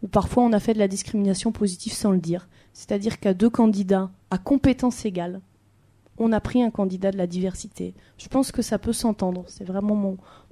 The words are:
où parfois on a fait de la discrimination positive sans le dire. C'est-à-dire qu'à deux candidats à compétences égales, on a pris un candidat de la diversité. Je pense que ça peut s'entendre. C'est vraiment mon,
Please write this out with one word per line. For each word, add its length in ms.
où 60
parfois 340
on 100
a 80
fait 140
de 40
la 100
discrimination 640
positive 420
sans 160
le 80
dire. 300
C'est-à-dire 440
qu'à 140
deux 160
candidats 640
à 60
compétences 720
égales, 340
on 140
a 80
pris 220
un 80
candidat 400
de 60
la 100
diversité. 680
Je 100
pense 240
que 80
ça 180
peut 140
s'entendre. 540
C'est 180
vraiment 300
mon, 240